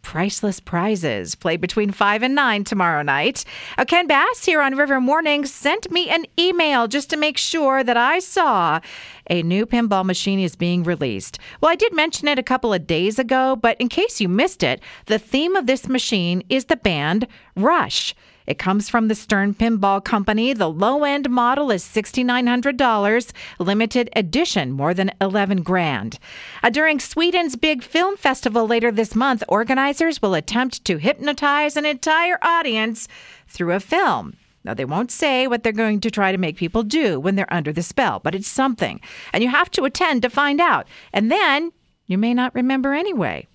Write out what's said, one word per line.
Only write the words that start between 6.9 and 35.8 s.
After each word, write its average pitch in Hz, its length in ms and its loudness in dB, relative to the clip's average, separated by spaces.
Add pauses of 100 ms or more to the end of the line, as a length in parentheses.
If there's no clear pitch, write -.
to 330 60 -2
make 302 220 -2
sure 269 460 0
that 240 120 2
I 262 220 2
saw 208 600 0 (500)
a 175 140 0
new 185 200 2
pinball 220 400 2
machine 190 360 0
is 180 160 -2
being 175 260 0
released. 156 560 -4 (220)
Well, 311 100 4
I 349 60 2
did 427 180 2
mention 311 320 -2
it 294 100 2
a 254 60 -2
couple 247 320 0
of 170 140 -4
days 185 320 0
ago, 262 340 2
but 226 260 0
in 254 80 0
case 403 320 -2
you 196 80 0
missed 240 360 2
it, 131 160 0 (260)
the 214 140 0
theme 311 340 0
of 277 140 0
this 269 200 0
machine 185 600 0
is 262 160 0
the - 100 2
band 175 540 0 (260)
Rush. 285 580 0 (320)
It - 140 -6
comes 202 300 0
from 226 180 2
the 214 80 2
Stern 202 400 0
Pinball 196 500 2
Company. 214 480 0
The 208 160 0
low-end 277 640 0
model 247 400 2
is 185 140 0
sixty-nine 247 640 0
hundred 247 280 0
dollars. 226 560 2 (280)
Limited 214 560 0
edition, 190 560 0
more 139 220 0
than 190 260 0
eleven 196 420 0
grand. 151 560 -2 (420)
Uh, - 80 2
during 302 300 2
Sweden's 330 560 0
big 294 300 0
film 370 320 0
festival 233 500 0
later 233 240 2
this 214 240 -2
month, 247 320 0
organizers 269 720 0
will 196 140 2
attempt 240 520 -2
to 180 100 0
hypnotize 285 800 0
an 302 100 -2
entire 320 560 0
audience 233 640 0 (400)
through 170 280 -2
a 196 60 -2
film. 190 540 0 (300)
Now, 104 100 -6
they 131 120 -6
won't 185 260 -4
say 269 340 0
what 240 160 -2
they're 226 100 0
going 214 280 0